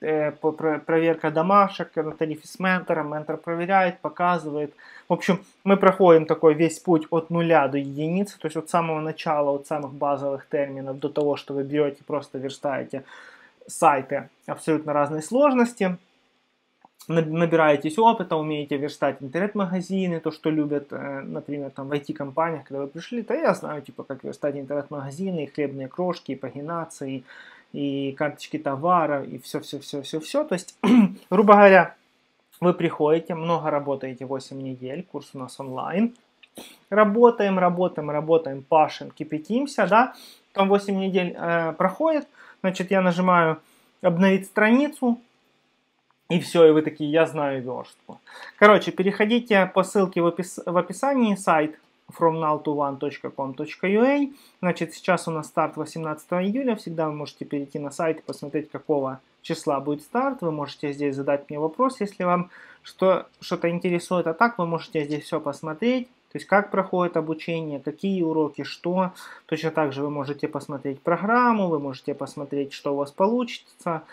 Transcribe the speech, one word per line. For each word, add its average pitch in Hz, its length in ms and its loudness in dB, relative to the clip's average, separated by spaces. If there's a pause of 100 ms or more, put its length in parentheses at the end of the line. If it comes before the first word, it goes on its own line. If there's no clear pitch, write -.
э, 151 320 -2
по 156 200 -2
про-, 156 280 -2
проверка 165 500 0
домашек, 185 640 2
Натали 156 380 -4
Фисментер, 175 720 -2
ментор 151 320 -8
проверяет, 175 640 0
показывает. 151 760 -2 (340)
В - 60 -2
общем, 175 240 0 (260)
мы 196 120 6
проходим 185 500 8
такой 156 280 4
весь 160 260 2
путь 160 300 2
от 160 200 -2
нуля 165 380 4
до 139 100 -2
единицы, 156 640 -4
то - 80 -6
есть 156 80 -8
от 156 140 -6
самого 165 300 0
начала, 156 520 -2
от 139 160 -6
самых 147 240 -6
базовых 139 580 -4
терминов 135 480 -4
до 143 120 -4
того, 147 260 0
что - 180 -10
вы 139 100 -2
берёте, 143 420 -2
просто 143 320 -8
верстаете 131 640 -8 (640)
сайты 139 600 2 (180)
абсолютно 151 460 -2
разной 147 300 0
сложности. 240 720 2 (1120)
Наб-, 160 220 2
набираетесь 156 680 2
опыта, 226 380 4
умеете 151 420 -4
верстать 139 440 -2
интернет-магазины, 185 1000 -4
то, 160 100 -6
что 156 200 -4
любят, 147 420 -2
э, 139 300 -10
например, 143 480 -10
там, 135 180 -12
в 139 40 -12
ай 143 80 -2
ти-компаниях, 151 640 -4
когда 139 180 -8
вы 139 60 -6
пришли, 170 340 -8
то 214 120 -4
я 269 200 2
знаю, 151 280 -8
типа, - 220 -16
как 135 200 -12
верстать 143 320 -6
интернет-магазины, 143 880 -8
и - 20 -6
хлебные 135 420 -6
крошки, 175 440 -6
и 131 40 -8
пагинации, 143 880 -10 (480)
и 139 460 -4
карточки 147 400 -4
товара, 151 640 0
и 131 140 -12
всё, - 220 -8
всё, 147 200 -12
всё, 143 220 -10
всё, 156 180 -8
всё. 277 240 -4
То 302 100 -4
есть, - 280 -8
<clears throat> 214 480 6
грубо 202 240 8
говоря, 190 400 10 (640)
вы 175 140 4
приходите, 165 600 0
много 160 360 -2
работаете, 139 560 -4
восемь 135 360 -10
недель, 131 400 -10 (100)
курс - 220 -12
у 139 40 -14
нас 127 220 -14
онлайн. 143 540 -2 (760)
Работаем, 208 680 4
работаем, 175 520 0
работаем, 151 580 0
пашем, 147 420 2
кипятимся, 202 800 -2
да. 233 260 4 (380)
Там 196 160 2
восемь 196 300 2
недель, 185 400 0
э, 165 360 -2
проходит, 294 540 0 (340)
значит, 185 300 -2
я 190 100 4
нажимаю 175 560 4 (440)
"Обновить 190 440 4
страницу", 240 720 2 (1120)
и 170 100 2
всё, 165 260 6
и 156 60 10
вы 151 100 4
такие: 151 280 -6
"Я 160 160 4
знаю 139 360 -4
вёрстку". - 580 -12 (380)
Короче, 208 340 4
переходите 202 800 0
по 190 100 4
ссылке 185 380 0
в 170 40 4
опис-, 170 380 -4
в 175 140 -4
описании, 226 580 -2
сайт 156 420 0 (400)
from 165 220 2
null 151 240 -2
to 151 100 -2
one 143 220 -2
точка 139 340 -8
com 135 240 -8
точка 151 340 -8
ua. 269 440 2 (300)
Значит, 170 320 -2
сейчас 175 340 0
у - 20 -2
нас 156 180 -6
старт 156 280 -2
восемнадцатого 156 680 -6
июля. 226 340 -2
Всегда 165 320 -6
вы 151 60 -6
можете 147 300 -12
перейти 143 340 -8
на 143 120 -8
сайт 160 300 -2
и - 20 -20
посмотреть, 151 480 -8
какого 135 500 -4 (220)
числа 156 380 -4
будет 147 220 -6
старт. 262 400 -4
Вы 165 100 -2
можете 143 400 -8
здесь 139 240 -4
задать 143 340 -2
мне 147 80 -8
вопрос, 156 420 0
если 196 240 -6
вам 175 260 0 (320)
что, - 440 0 (140)
что-то 175 280 -2
интересует. 175 580 0
А 160 80 0
так 233 240 2
вы 175 80 -2
можете 160 380 -4
здесь 147 200 -6
всё 156 160 -4
посмотреть. 156 680 -4 (240)
То 220 60 -8
есть 208 80 -14
как 202 240 2
проходит 180 460 0
обучение, 160 640 -4
какие 175 440 -4
уроки, 156 420 -2
что. 180 480 -2 (340)
Точно 160 240 -4
так 151 220 0
же 139 100 -6
вы 147 80 -2
можете 143 380 -4
посмотреть 139 540 -8
программу, 208 640 2
вы 160 100 0
можете 139 360 -6
посмотреть, 143 580 -6
что - 220 -4
у - 20 -2
вас 139 160 -4
получится, 202 920 -2 (100)